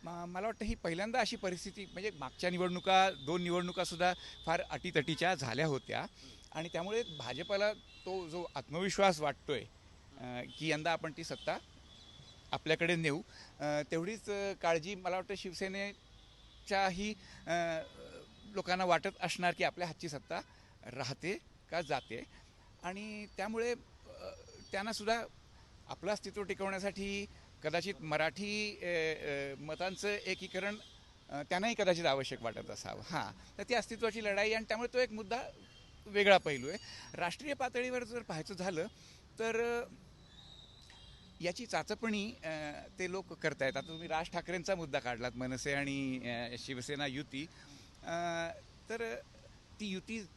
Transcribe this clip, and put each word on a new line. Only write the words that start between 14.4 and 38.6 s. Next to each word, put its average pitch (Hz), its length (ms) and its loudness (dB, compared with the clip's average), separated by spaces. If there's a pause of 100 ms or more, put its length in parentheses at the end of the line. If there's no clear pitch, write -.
काळजी 170 340 4
मला 180 200 -2
वाटतं 185 200 -2
शिवसेनेच्याही, 196 1800 -2 (340)
अ, 165 60 4 (1000)
लोकांना 185 320 2
वाटत 175 360 4
असणार 175 360 2
की 180 60 2
आपल्या 170 240 2
हातची 160 220 -6
सत्ता 151 320 -6 (440)
राहते 135 520 -4 (340)
का 165 100 0
जाते 135 420 -2 (600)
आणि 208 420 -6 (120)
त्यामुळे, 226 340 0
अ, - 580 -8 (420)
त्यांनासुद्धा 214 520 0 (640)
आपलं 180 260 -2
अस्तित्व 202 300 -6
टिकवण्यासाठी 196 840 -2 (380)
कदाचित 170 380 2
मराठी, 190 800 0
अ, 180 40 -6
अ, 151 760 0
मतांचं 175 480 -2
एकीकरण, 190 680 -2 (540)
अ, 143 200 -4
त्यांनाही 208 280 2
कदाचित 180 280 6
आवश्यक 135 360 2
वाटत 110 300 -4
असावं. 104 340 -6
हां, 120 520 -6
तर 202 120 -6
ती 240 40 4
अस्तित्वाची 220 500 0
लढाई 208 300 4
आणि 220 140 0
त्यामुळे 233 260 0
तो 247 40 4
एक 247 140 4
मुद्दा 214 300 -4 (640)
वेगळा 202 320 10
पैलू 139 320 2
आहे. 185 80 -4 (360)
राष्ट्रीय 202 400 -2
पातळीवर 247 500 -2
जर 233 180 -6
पाहायचं 170 320 -4
झालं 180 340 0 (520)